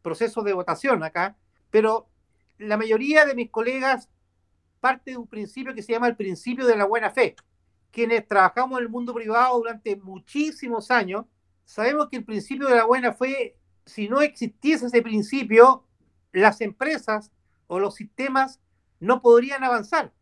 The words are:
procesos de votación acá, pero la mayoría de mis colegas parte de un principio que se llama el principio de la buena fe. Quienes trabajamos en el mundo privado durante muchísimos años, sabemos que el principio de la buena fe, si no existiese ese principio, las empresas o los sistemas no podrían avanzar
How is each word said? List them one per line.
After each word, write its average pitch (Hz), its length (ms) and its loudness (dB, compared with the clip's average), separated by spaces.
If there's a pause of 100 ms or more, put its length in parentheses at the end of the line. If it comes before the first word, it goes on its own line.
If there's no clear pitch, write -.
procesos 220 440 -6
de 202 80 -2
votación 180 500 -2
acá, 175 340 -6 (340)
pero 220 380 2 (500)
la 208 180 -4
mayoría 240 480 2
de 277 100 -2
mis 240 160 -8
colegas 262 580 -4 (720)
parte 254 320 -2
de 254 40 -12
un 233 120 -14
principio 233 460 -12
que 226 80 -14
se 233 100 -6
llama 233 160 0
el 233 80 -2
principio 240 500 -6
de 226 100 6
la 208 80 2
buena 214 260 -2
fe. 240 260 0 (560)
Quienes 226 340 -2
trabajamos 240 520 2
en 240 60 -4
el 233 60 -10
mundo 240 240 -8
privado 233 420 0
durante 226 400 -6
muchísimos 226 960 -8
años, 214 340 -2 (400)
sabemos 294 460 -2
que 262 60 -12
el 233 80 -10
principio 226 420 -8
de 254 80 4
la 226 100 6
buena 240 280 2
fe, 262 440 -6 (300)
si 208 220 -8
no 254 120 0
existiese 240 680 -2
ese 240 140 4
principio, 226 840 4 (460)
las 202 280 4
empresas 220 680 -6 (380)
o 180 100 -6
los 196 160 -2
sistemas 262 680 -4 (380)
no 247 240 0
podrían 247 400 4
avanzar 240 600 -2